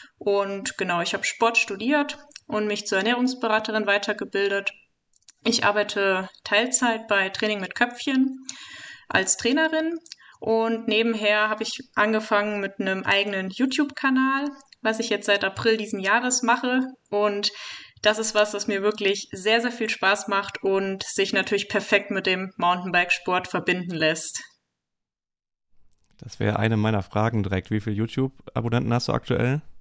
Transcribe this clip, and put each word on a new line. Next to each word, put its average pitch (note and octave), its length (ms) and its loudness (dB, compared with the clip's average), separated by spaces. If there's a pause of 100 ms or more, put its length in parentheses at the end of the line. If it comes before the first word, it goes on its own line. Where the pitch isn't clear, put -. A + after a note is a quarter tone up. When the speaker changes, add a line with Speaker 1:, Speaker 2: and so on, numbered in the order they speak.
(180)
Speaker 1:
Und G3 600 -2
genau, F3+ 220 -2
ich E3+ 140 -2
habe G3 100 -2
Sport - 340 2
studiert C#4 600 0 (300)
und G#3+ 200 0
mich G#3 200 -4
zur G3 100 0
Ernährungsberaterin A3 920 0
weitergebildet. G3+ 840 0 (720)
Ich - 180 2
arbeite G3 640 2 (140)
Teilzeit A3+ 640 2
bei G3 220 2
Training G#3 320 -2
mit F3+ 140 -8
Köpfchen C4 720 0 (640)
als - 300 2
Trainerin D#4+ 600 0 (440)
und A3+ 480 0
nebenher G#3+ 580 2
habe G#3+ 160 -2
ich - 160 -8 (160)
angefangen G#3+ 640 2
mit G3 220 -6
einem F#3+ 220 -2
eigenen G3 480 0
YouTube-Kanal, C4+ 1000 0 (320)
was A3 180 0
ich A3+ 100 -2
jetzt G3+ 180 -2
seit G3+ 180 2
April A3 320 2
diesen G#3 240 -4
Jahres B3 400 2
mache. B3 400 2 (280)
Und G3+ 420 0 (500)
das G#3+ 160 4
ist A3 160 -4
was, G#3 160 4
das G3+ 160 -6
mir G3 160 0
wirklich G3+ 500 0
sehr, G#3+ 300 2
sehr A#3+ 100 -2
viel A3+ 160 -4
Spaß G3+ 400 0
macht G3 360 -4
und G3 400 0
sich - 300 -2
natürlich G3 360 0
perfekt G3+ 400 0
mit F#3+ 160 -2
dem F#3+ 320 0
Mountainbikesport F3+ 880 0
verbinden F3+ 460 -2
lässt. D#3+ 480 -2 (1800)
Speaker 2:
Das - 220 -16
wäre G#2+ 180 0
eine A2 200 2
meiner G#2+ 260 2
Fragen G#2+ 400 0
direkt. F#2+ 260 -2
Wie G#2+ 100 0
viele G#2 180 -4
YouTube-Abonnenten A#2 920 -2
hast A#2+ 160 0
du A#2+ 60 0
aktuell? B2 480 0 (200)